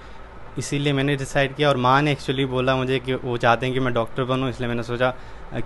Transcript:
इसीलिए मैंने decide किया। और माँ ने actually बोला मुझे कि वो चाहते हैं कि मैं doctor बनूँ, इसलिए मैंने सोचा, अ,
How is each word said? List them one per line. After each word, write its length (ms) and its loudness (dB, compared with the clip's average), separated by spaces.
इसीलिए 340 0
मैंने 240 2
decide 380 0
किया। 140 2
और 80 4
माँ 260 4
ने 120 2
actually 320 -2
बोला 300 2
मुझे 220 0
कि 160 -2
वो 220 -2
चाहते 300 4
हैं 80 -2
कि 60 0
मैं 140 0
doctor 300 0
बनूँ, 260 0
इसलिए 180 -4
मैंने 140 -2
सोचा, 320 0
अ, 140 -4